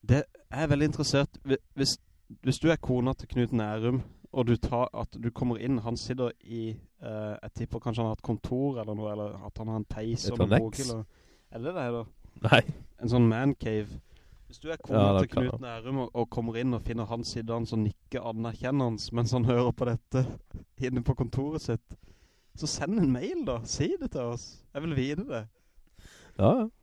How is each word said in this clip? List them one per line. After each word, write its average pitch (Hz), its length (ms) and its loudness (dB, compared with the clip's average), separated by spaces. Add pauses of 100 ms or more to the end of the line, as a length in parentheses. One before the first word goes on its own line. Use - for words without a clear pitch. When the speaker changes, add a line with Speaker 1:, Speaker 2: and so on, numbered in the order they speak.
Speaker 1:
Det 131 160 6 (280)
er 123 80 -4
jeg 156 100 0
veldig 147 160 6
interessert, 143 440 2 (160)
hvi-, 135 120 2 (180)
hvis, - 220 0 (460)
hvis 131 160 0
du 165 100 4
er 160 60 6
kona 127 380 0
til - 140 -10
Knut 123 260 0
Nærum, 113 480 0 (300)
og 123 160 0
du 120 80 6
tar, 123 380 0
at 113 140 -6 (160)
du 117 80 -2
kommer 120 260 -2
inn, 120 220 0
han 117 180 -4
sitter 127 340 -4 (140)
i, 113 240 -6 (320)
eh, 107 400 -6
jeg 107 140 -12
tipper 117 240 -6
kanskje 117 240 -2
han - 80 0
har 110 60 -4
et - 40 -16
kontor 127 580 -2
eller 107 140 -6
noe, 107 180 -4
eller 104 340 -6
at - 120 -12
han 110 100 -6
har 110 100 -2
en 107 80 -2
peis 113 400 -4
Speaker 2:
Et 104 60 0
Speaker 1:
og 120 80 -4
noen 98 140 6
Speaker 2:
anneks. 113 80 6
Speaker 1:
bokhyller. 113 420 -4 (480)
Er 113 60 -12
det 139 160 -4
det 127 200 -2
da? 117 100 -4 (480)
Speaker 2:
Nei. 131 100 10 (400)
Speaker 1:
En 117 80 -2
sånn 120 180 6
man 127 280 2
cave. 107 320 -4 (600)
Hvis - 120 -20
du 156 100 -12
er 160 80 -8
kona - 220 0
Speaker 2:
Ja, 101 140 6
det 95 80 6
Speaker 1:
til - 80 2
Speaker 2:
kan - 140 0
Speaker 1:
Knut 123 100 0
Speaker 2:
jeg. 117 80 -6
Speaker 1:
Nærum 120 360 -6
og, 123 160 -2
og 117 160 0
kommer 117 320 -2
inn 127 120 2
og 110 80 -2
finner 113 240 -2
han 117 180 -4
sitter 113 300 -6
han 117 120 -2
så 113 100 -4
nikker 110 460 -2
anerkjennende 117 920 -2
mens 113 180 2
han 123 140 4
hører 123 260 4
på 123 140 -2
dette 120 400 0 (280)
<laughs> - 240 -14 (100)
inne 127 160 0
på 127 120 2
kontoret 139 460 -2
sitt, - 360 -4 (580)
så 156 120 -4
send 175 320 -2
en 143 120 6
mail 233 340 -2
da, 123 180 -2
si 196 360 0
det 269 120 -6
til 135 100 -4
oss. - 420 -8 (100)
Jeg 143 80 -6
vil 160 140 -4
vite 147 320 0
det. 113 200 -6 (880)
Speaker 2:
Ja, 104 220 8
ja. 220 80 0 (160)